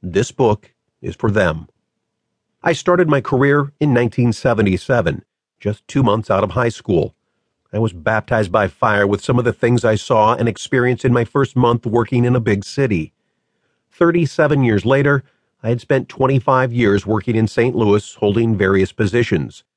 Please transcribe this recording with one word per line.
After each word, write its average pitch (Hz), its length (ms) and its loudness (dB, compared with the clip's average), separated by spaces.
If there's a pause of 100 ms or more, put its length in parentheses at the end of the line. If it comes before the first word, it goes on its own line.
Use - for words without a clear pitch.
This 92 300 -2
book 110 420 -2 (280)
is 127 160 -10
for 113 120 0
them. 90 380 0 (960)
I 170 80 0
started 180 380 0
my 143 100 2
career 143 640 0
in 147 120 2
nineteen 120 380 0
seventy-seven, 107 960 -2 (340)
just - 300 -6
two 139 140 0
months 110 280 0
out 98 120 2
of 101 80 -4
high 120 180 -2
school. - 460 -4 (580)
I 104 60 -4
was 113 120 -2
baptized 107 600 -2
by 101 180 0
fire 104 360 0
with 101 160 -2
some 123 160 0
of 123 60 0
the 117 80 0
things 120 320 0
I 110 120 2
saw 110 380 2
and 117 140 -2
experienced 123 560 -2
in 131 80 2
my 120 140 2
first 139 320 -2
month 120 280 0
working 120 380 0
in 123 120 2
a 123 40 2
big 104 240 -2
city. 101 480 -4 (800)
Thirty-seven 160 720 0
years 104 220 2
later, 139 400 2 (360)
I 117 60 -6
had 120 140 -2
spent 135 260 -2
twenty-five 131 640 0
years 104 340 2
working 107 300 -2
in 110 120 2
Saint 120 280 0
Louis, 104 400 0
holding 110 400 0
various 95 380 0
positions. 101 720 -2 (120)